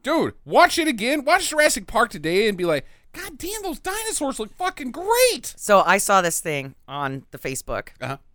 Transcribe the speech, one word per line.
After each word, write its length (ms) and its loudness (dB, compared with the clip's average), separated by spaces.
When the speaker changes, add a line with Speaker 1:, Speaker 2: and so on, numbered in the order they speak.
Speaker 1:
Dude, 300 0
watch 320 4
it 100 0
again. 380 0
Watch 240 2
Jurassic 380 2
Park 240 2
today 380 0
and 80 -2
be 80 -4
like, 200 0
"God 260 -14
damn, 240 -6
those 160 -6
dinosaurs 580 -6
look 200 -8
fucking 340 -6
great." 680 0
Speaker 2:
So 280 6
I 120 4
saw 240 4
this 180 -2
thing 360 -6
on 440 -6
the 80 -16
Facebook, 480 -8
Speaker 1:
Uh-huh. 160 -8